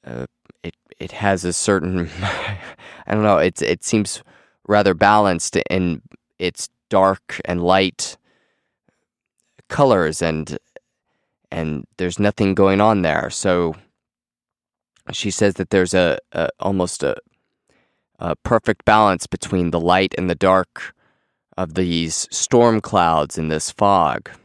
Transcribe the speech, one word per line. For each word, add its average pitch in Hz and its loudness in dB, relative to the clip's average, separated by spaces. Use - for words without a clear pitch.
Uh, 62 -12
it, - -12
it - -12
has 98 -2
a 87 -2
certain, 92 -2
<laughs> 90 -8
I 98 -8
don't 107 0
know, 101 4
it's, 85 0
it - -2
seems - -2
rather 101 4
balanced 101 2
in 90 -2
its 90 -6
dark 95 2
and 87 -2
light 92 0
colors, 95 2
and, 78 -4
and 78 -6
there's 90 -6
nothing 101 0
going 98 4
on 107 4
there. 76 0
So 87 -2
she - -6
says 101 2
that 92 -6
there's 92 2
a, 90 2
a, 82 -2
almost 95 -4
a, 67 -2
a 85 -4
perfect - -2
balance 107 4
between 90 -4
the 85 0
light 90 2
and 90 -4
the 87 -2
dark - 0
of 85 -6
these 82 -2
storm 117 2
clouds 82 0
and 78 -6
this 78 -4
fog. 95 0